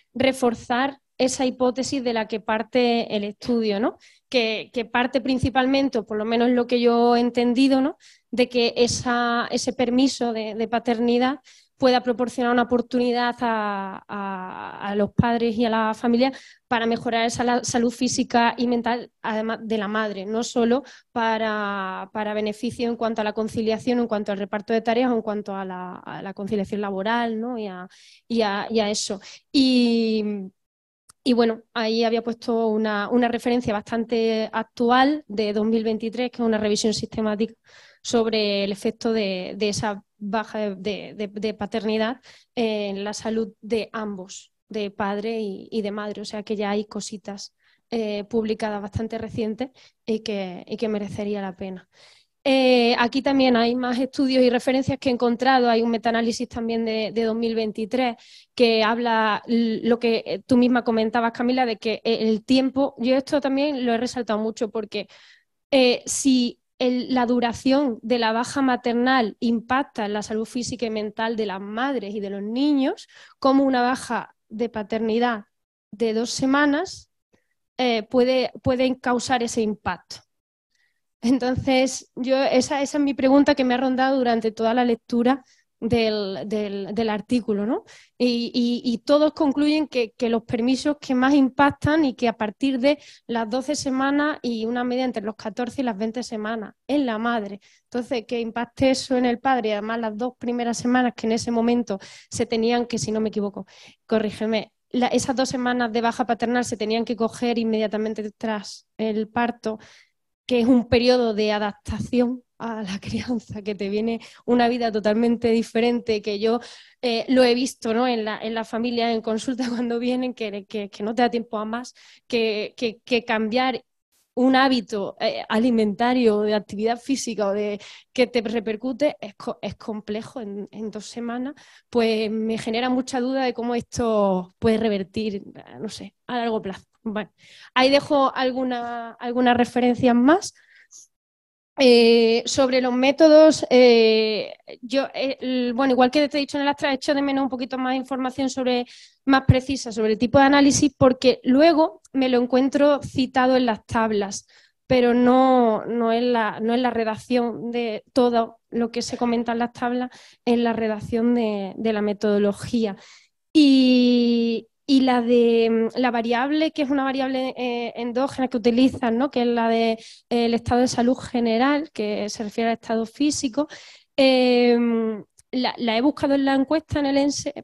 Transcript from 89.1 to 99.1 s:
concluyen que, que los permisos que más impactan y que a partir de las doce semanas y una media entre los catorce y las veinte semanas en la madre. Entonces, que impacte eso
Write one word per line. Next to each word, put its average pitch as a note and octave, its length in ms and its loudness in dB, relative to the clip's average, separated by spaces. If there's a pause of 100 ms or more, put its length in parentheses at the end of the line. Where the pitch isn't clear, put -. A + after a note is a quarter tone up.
concluyen D4 560 0
que, A#3 300 -4
que A#3+ 100 0
los A3+ 140 0
permisos B3+ 580 -2
que - 140 -4
más C4 180 4
impactan C#4+ 720 2
y C4 80 0
que A#3+ 160 -2
a A3+ 60 -2
partir B3+ 440 -2
de C#4+ 200 2 (280)
las A3+ 220 -4
doce C4 260 -4
semanas C#4+ 680 0
y A3+ 240 -4
una B3 180 -2
media B3 220 -2
entre A#3+ 160 -6
los G#3+ 120 -6
catorce A3+ 460 -8
y C4 40 -2
las A3+ 120 -2
veinte A3 260 -6
semanas G#3+ 520 -8 (120)
en C#4 200 0
la A3 100 -2
madre. G#3+ 440 -4 (240)
Entonces, A#3+ 420 -6
que A#3+ 140 -4
impacte A#3 500 -2
eso C4 260 0